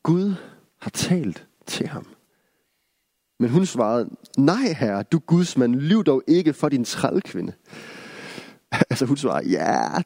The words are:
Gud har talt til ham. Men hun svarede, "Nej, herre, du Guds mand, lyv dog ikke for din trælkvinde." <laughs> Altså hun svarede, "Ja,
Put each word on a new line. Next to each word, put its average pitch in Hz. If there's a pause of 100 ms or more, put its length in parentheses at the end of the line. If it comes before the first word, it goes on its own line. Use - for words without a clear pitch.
Gud 185 (440)
har -
talt - (180)
til -
ham. - (1300)
Men 117
hun 180
svarede, 117 (280)
"Nej, 180
herre, 104
du 165
Guds 170
mand, 123
lyv 170
dog 135
ikke 156
for 147
din 127
trælkvinde." -
<laughs> -
Altså 127
hun 139
svarede, 104
"Ja, 76 (160)